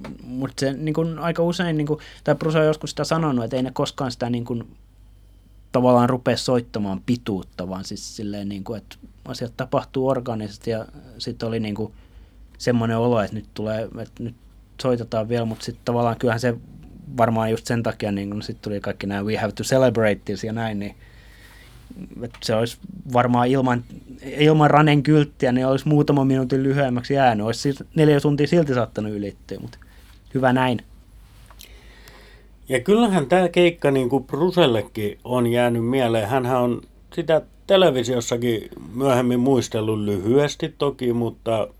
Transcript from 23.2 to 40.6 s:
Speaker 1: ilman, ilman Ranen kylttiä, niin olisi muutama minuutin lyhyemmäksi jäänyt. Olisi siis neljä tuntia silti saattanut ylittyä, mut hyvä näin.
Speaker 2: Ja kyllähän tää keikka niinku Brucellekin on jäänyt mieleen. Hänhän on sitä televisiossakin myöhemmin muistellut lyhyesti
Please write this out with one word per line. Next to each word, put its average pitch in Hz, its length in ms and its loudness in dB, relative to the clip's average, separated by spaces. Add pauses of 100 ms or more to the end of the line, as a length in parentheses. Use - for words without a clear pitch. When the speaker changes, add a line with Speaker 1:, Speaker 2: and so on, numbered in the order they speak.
Speaker 1:
ilman, 127 360 0 (400)
ilman 151 480 4
Ranen 147 320 6
kylttiä, 147 480 2
niin 127 160 2
olisi 135 200 0
muutama 147 380 4
minuutin 135 380 0
lyhyemmäksi 135 500 0
jäänyt. 120 320 4
Olisi 117 160 -2
siis 139 220 -4 (120)
neljä 151 240 6
tuntia 143 280 2
silti 156 260 2
saattanut 107 400 -4
ylittyä, 101 460 -10
mut - 200 -16 (540)
hyvä 127 200 2
näin. 127 260 2 (1900)
Speaker 2:
Ja 131 100 2
kyllähän 190 460 4
tää 175 240 4
keikka 170 420 4
niinku 135 280 2
Brucellekin 123 1040 0
on 123 240 0
jäänyt 120 380 2
mieleen. 117 440 0
Hänhän 127 320 0
on 123 200 0 (340)
sitä 156 260 0 (260)
televisiossakin 123 1040 2 (240)
myöhemmin 123 460 2
muistellut 113 600 0
lyhyesti 113 800 0